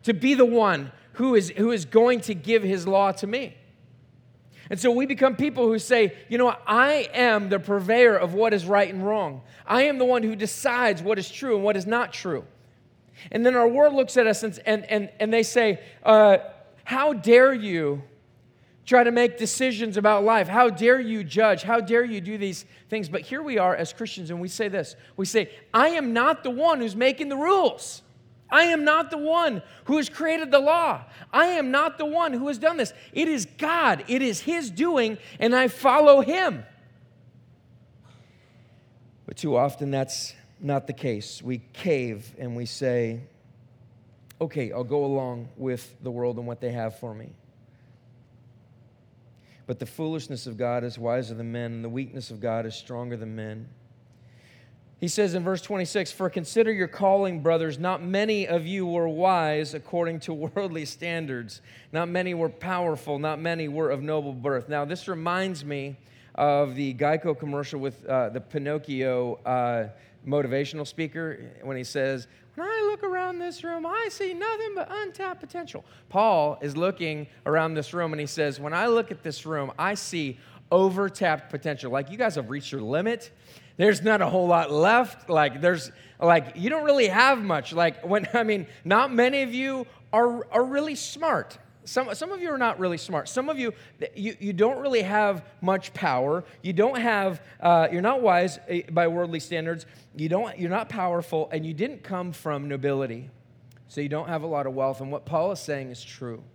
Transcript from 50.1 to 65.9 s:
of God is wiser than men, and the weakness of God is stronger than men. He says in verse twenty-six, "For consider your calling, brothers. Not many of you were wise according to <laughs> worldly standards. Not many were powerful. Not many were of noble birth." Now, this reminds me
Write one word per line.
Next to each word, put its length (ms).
of 80
God 260
is 160
wiser 360
than 180
men, 180
and 140
the 40
weakness 440
of 80
God 260
is 80
stronger 420
than 200
men. 320
He 100
says 260
in 100
verse 180
twenty-six, 500
"For 160
consider 420
your 180
calling, 520
brothers. 380
Not 240
many 440
of 200
you 180
were 240
wise 640
according 480
to 140
<laughs> 200
worldly 300
standards. 800
Not 200
many 240
were 160
powerful. 680
Not 220
many 280
were 220
of 120
noble 320
birth." 340
Now, 160
this 240
reminds 560
me 320